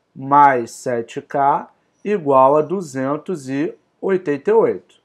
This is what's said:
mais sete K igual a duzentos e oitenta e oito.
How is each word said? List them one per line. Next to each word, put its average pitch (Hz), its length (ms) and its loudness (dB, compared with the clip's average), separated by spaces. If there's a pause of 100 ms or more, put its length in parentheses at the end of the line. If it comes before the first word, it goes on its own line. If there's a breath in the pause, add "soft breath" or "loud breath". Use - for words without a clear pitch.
(160)
mais 135 560 2
sete 117 500 -8
K 143 480 -2 (340)
igual 143 540 2
a 156 40 2
duzentos 147 880 -8
e 139 240 -4 (280)
oitenta 185 480 -4
e 214 40 2
oito. 143 520 0